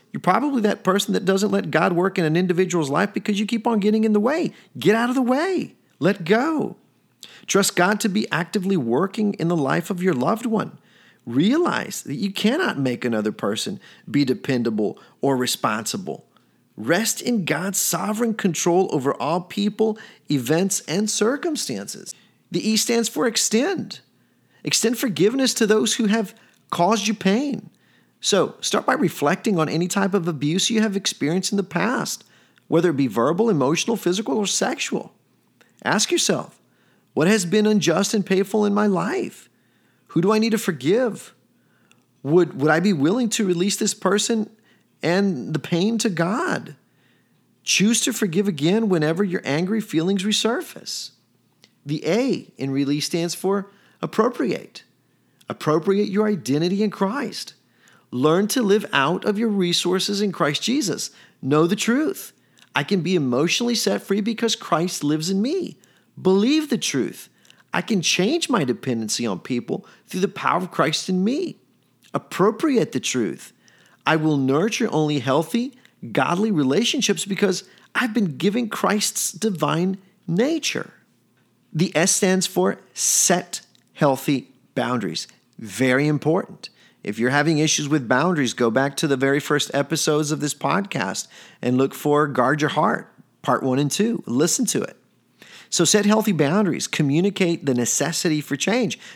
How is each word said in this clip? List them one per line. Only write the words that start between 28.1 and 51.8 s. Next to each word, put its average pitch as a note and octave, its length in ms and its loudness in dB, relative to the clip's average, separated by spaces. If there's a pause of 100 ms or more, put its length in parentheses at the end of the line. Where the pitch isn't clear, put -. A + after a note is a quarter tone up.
So - 400 2
start - 260 -2
by C4 80 2
reflecting F3+ 640 0
on D#3 100 2
any E3 180 0
type G3 280 0
of F3 120 0
abuse D#3+ 440 -2
you A3+ 100 2
have G#3+ 160 0
experienced F#3 560 -2
in G3+ 60 0
the G3 40 0
past, - 600 -4 (420)
whether E3 240 4
it D3 60 0
be C3+ 100 2
verbal, D3 440 2
emotional, E3+ 480 2
physical, G#3+ 400 -2
or G#3 80 0
sexual. - 680 -4 (680)
Ask F3+ 260 0
yourself, F#3 480 -2 (540)
"What D3+ 160 2
has G#3 160 2
been G#3 220 2
unjust G3 480 2
and G3+ 100 0
painful G3 400 2
in G#3 80 2
my G#3 140 2
life? G3+ 640 -2 (580)
Who E3+ 140 0
do G3 100 4
I A3 60 4
need A3 120 2
to A3 80 0
forgive? G3 760 -2 (880)
Would, D#3 360 2
would D3 120 2
I D#3 100 4
be G3 140 4
willing F#3 360 2
to A3 160 0
release F3+ 300 0
this G#3+ 160 -2
person G#3 560 0 (540)
and E3+ 500 0
the D3+ 60 -2
pain G3 400 0
to A3+ 100 0
God?" F#3+ 680 -2 (840)
Choose A3 400 2
to C4+ 100 -2
forgive G3 360 0
again F#3+ 400 2
whenever E3 360 2
your F#3 200 -2
angry F#3 360 0
feelings F#3 420 0
resurface. - 880 -4 (720)